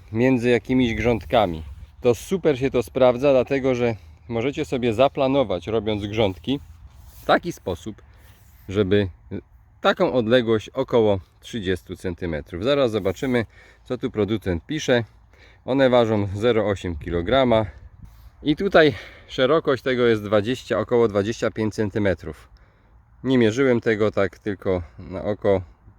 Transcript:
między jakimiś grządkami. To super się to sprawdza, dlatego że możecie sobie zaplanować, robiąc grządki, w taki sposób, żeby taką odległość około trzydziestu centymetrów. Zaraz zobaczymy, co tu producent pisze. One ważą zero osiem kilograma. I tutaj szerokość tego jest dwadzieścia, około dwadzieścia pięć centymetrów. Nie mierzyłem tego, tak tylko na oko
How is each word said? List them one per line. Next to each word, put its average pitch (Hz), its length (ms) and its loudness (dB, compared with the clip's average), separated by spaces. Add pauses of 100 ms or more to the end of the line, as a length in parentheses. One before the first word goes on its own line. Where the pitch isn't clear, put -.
(120)
między 123 380 2
jakimiś 120 440 2
grządkami. 107 680 0 (380)
To 123 140 4
super 156 440 -2
się 131 120 -2
to 123 120 0
sprawdza, 127 500 2
dlatego 131 420 0
że 120 220 -2 (320)
możecie 135 360 -4
sobie 120 300 -2
zaplanować, 131 720 0
robiąc 107 400 -4
grządki, 107 540 -2 (600)
w - 40 -20
taki 170 260 0
sposób, - 500 -10 (680)
żeby 98 400 2 (720)
taką 190 320 2
odległość 113 560 2
około 110 520 2 (200)
trzydziestu 92 560 -6
centymetrów. 85 680 -8
Zaraz 135 260 0
zobaczymy, 110 560 -2 (380)
co 123 140 -8
tu 127 120 -6
producent 98 560 -2
pisze. 131 380 0 (600)
One 131 260 2
ważą 110 440 2
zero 107 340 0
osiem 92 280 -4
kilograma. 110 720 0 (760)
I 143 140 0
tutaj 175 380 4 (340)
szerokość 139 540 0
tego 123 240 2
jest 107 180 2
dwadzieścia, 107 540 0
około 117 300 2
dwadzieścia 104 420 -2
pięć 107 240 -4
centymetrów. 95 760 -4 (720)
Nie 131 140 2
mierzyłem 120 420 2
tego, 107 300 0
tak 98 280 -2
tylko 95 440 -4 (160)
na 90 260 -10
oko 98 380 0 (360)